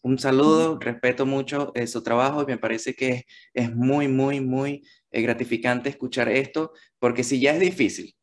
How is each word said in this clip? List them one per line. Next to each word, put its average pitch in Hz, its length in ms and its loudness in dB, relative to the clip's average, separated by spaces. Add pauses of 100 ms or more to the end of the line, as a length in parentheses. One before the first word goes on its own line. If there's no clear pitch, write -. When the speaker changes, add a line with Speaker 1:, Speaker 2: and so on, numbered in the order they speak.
Speaker 1:
un 127 180 0
saludo, 156 540 4
Speaker 2:
Ujú. 139 80 -6
Speaker 1:
respeto 123 440 -2
mucho, 135 500 -4
eh, 120 120 -2
su 117 160 -6
trabajo 131 380 0
y 139 40 0
me 127 120 -4
parece 113 360 -4
que 131 160 -2
es, 123 140 -4 (300)
es 117 200 -2
muy, 135 360 2
muy, 135 320 2
muy, 135 420 -2 (280)
eh, 113 100 -2
gratificante 120 680 -2
escuchar 127 380 -2
esto, 135 460 -2 (260)
porque 120 240 2
si 131 160 0
ya 139 140 4
es 170 80 2
difícil - 600 0